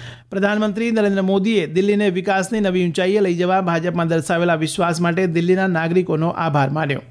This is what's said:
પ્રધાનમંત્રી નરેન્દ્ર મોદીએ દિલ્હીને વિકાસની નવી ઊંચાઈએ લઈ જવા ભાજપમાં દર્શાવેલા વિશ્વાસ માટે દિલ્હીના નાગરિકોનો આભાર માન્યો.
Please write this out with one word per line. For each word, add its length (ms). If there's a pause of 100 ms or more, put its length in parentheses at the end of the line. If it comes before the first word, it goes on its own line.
(280)
પ્રધાનમંત્રી 640
નરેન્દ્ર 320
મોદીએ 440
દિલ્હીને 440
વિકાસની 500
નવી 220
ઊંચાઈએ 380
લઈ 160
જવા 240
ભાજપમાં 500
દર્શાવેલા 460
વિશ્વાસ 440
માટે 260
દિલ્હીના 420
નાગરિકોનો 640
આભાર 340
માન્યો. 420